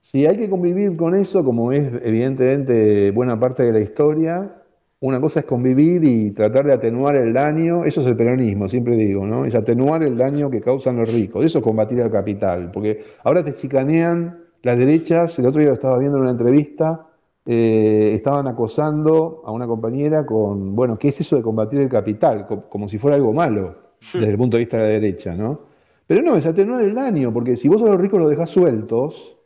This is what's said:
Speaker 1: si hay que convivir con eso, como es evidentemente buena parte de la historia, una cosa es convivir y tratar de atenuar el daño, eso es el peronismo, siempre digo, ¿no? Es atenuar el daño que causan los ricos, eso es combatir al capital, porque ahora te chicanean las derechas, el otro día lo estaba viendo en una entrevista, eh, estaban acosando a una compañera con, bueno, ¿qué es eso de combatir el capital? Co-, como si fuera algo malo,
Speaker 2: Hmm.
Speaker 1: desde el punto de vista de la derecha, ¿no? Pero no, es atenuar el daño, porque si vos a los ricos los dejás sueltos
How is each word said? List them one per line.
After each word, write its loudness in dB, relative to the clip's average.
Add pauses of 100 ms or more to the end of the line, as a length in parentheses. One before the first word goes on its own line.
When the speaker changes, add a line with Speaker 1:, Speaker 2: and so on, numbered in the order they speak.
Speaker 1:
si -2
hay 4
que -4
convivir -2
con 0
eso, 0
como 0
es 0 (160)
evidentemente 2
buena 0
parte 0
de 2
la 2
historia, -2 (460)
una -2
cosa -2
es -8
convivir 2
y 2
tratar 2
de 4
atenuar 0
el 2
daño, 0
eso 0
es 2
el 2
peronismo, 0
siempre 0
digo, 0
¿no? -2
Es -4
atenuar 0
el -2
daño -2
que -4
causan -2
los -2
ricos, 0
eso 2
es -2
combatir 0
al 0
capital, -2
porque -4 (180)
ahora 2
te -8
chicanean -2 (260)
las 2
derechas, 2
el 2
otro 2
día 6
lo 4
estaba 0
viendo 0
en 2
una 0
entrevista, 0 (400)
eh, 2
estaban -2
acosando -2
a -10
una -6
compañera -2
con, -2
bueno, 0
¿qué 0
es -4
eso -2
de 0
combatir -2
el 0
capital? -2
Co-, -8
como -10
si -8
fuera 0
algo 2
malo, -2 (360)
Speaker 2:
Hmm. -4
Speaker 1:
desde 0
el -2
punto 0
de 2
vista -4
de 0
la 2
derecha, -2
¿no? -6 (480)
Pero 2
no, 2
es 0
atenuar 0
el 0
daño, -2
porque -2
si -2
vos 4
a 2
los 4
ricos 0
los 2
dejás -2
sueltos -2